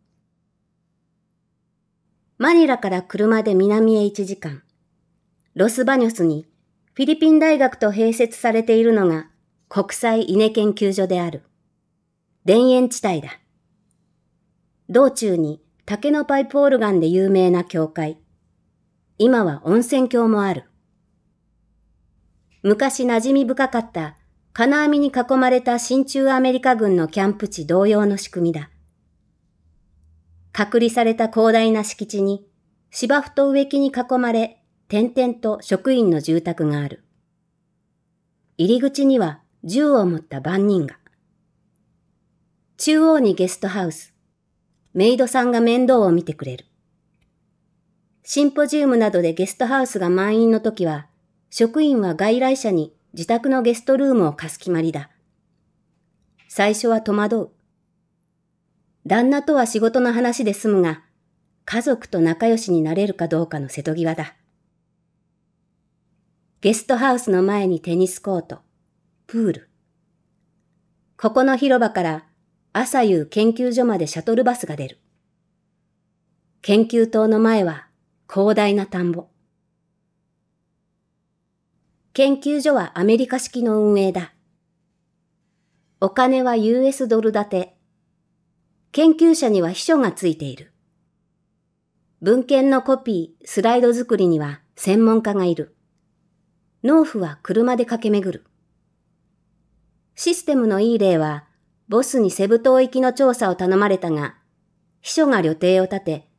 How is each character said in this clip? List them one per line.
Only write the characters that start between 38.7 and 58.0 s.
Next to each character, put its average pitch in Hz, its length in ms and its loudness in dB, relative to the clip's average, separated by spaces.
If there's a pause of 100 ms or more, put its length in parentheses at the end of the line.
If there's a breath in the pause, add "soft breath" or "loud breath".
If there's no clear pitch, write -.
り 247 60 0
口 277 260 0
に 269 120 4
は 160 220 -2 (240)
銃 269 260 0
を 226 160 2
持 165 120 -2
っ - 20 -8
た 139 200 -12
番 190 280 -2
人 180 180 0
が。 - 120 -14 (1800)
中 311 240 0
央 320 180 4
に 214 160 2
ゲ 185 140 -2
ス - 100 -10
ト 196 80 -6
ハ 190 200 -4
ウ 160 40 -4
ス。 - 240 -18 (800)
メ 208 200 4
イ 254 40 2
ド 247 120 0
さ 254 160 0
ん 247 80 0
が 233 80 2
面 233 220 2
倒 240 180 4
を 190 100 4
見 170 140 2
て 151 100 -8
く - 100 -12
れ 127 120 -12
る。 - 100 -20 (1600)
シ - 180 -2
ン 285 80 2
ポ 294 160 0
ジ 294 140 -2
ウ 285 80 2
ム 247 80 2
な 214 160 2
ど 180 100 0
で 165 120 -2
ゲ 185 120 -2
ス - 80 -12
ト 240 140 -4
ハ 269 140 0
ウ 254 40 -2
ス 214 140 -6
が 175 100 -2
満 202 300 0
員 226 100 4
の 220 80 2
時 220 260 -4
は、 151 220 -6 (420)
職 233 320 -2
員 277 200 2
は 175 160 -2
外 214 240 0
来 262 160 0
者 226 160 -4
に 160 200 -2 (200)
自 160 160 -12
宅 233 220 -2
の 262 120 0
ゲ 233 140 0
ス - 80 -16
ト 269 120 2
ル 277 100 0
ー 262 80 2
ム 190 120 2
を 147 60 -2
貸 156 200 -12
す - 60 -18
決 180 140 -6
ま 160 100 -2
り 165 80 -2
だ。 143 180 -10 (1400)
最 208 260 0
初 220 140 -4
は 226 140 0
戸 214 100 -4
惑 208 240 0
う。 202 140 -6 (1600)